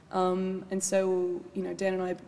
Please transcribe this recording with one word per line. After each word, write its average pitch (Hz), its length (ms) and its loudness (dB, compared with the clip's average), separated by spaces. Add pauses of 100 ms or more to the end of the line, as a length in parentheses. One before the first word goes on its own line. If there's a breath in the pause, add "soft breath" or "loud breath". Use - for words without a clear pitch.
(120)
Um, 185 600 0
and 190 120 0
so, 185 580 2 (140)
you 190 80 -2
know, 175 100 -4
Dan 190 200 0
and 185 100 0
I 180 100 -2 (140)